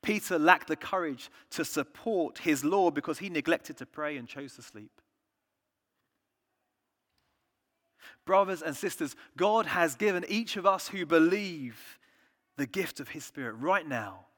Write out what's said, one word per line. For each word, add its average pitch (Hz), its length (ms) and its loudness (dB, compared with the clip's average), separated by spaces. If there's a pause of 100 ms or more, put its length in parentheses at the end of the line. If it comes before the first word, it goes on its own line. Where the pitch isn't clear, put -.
Peter 196 380 0
lacked 170 300 6
the 156 80 -2
courage 165 520 -4 (220)
to 165 140 -4
support 165 720 -4
his 143 260 0
Lord 175 300 4
because 143 240 -4
he 196 120 -10
neglected 160 480 -2
to 127 80 -14
pray 151 300 -8
and 120 120 -12
chose 139 260 -14
to 117 80 -20
sleep. - 380 -20 (3250)
Brothers 190 380 4
and 156 140 -4
sisters, 165 400 -6 (200)
God 214 300 2
has 165 300 2
given 185 320 0
each 220 280 -2
of 185 100 0
us 190 200 2
who 190 180 -6
believe 165 920 2 (580)
the 139 100 -2
gift 175 340 -4
of 139 80 -10
his 147 160 -12
Spirit 120 300 -8
right 160 340 0
now 104 380 -6 (120)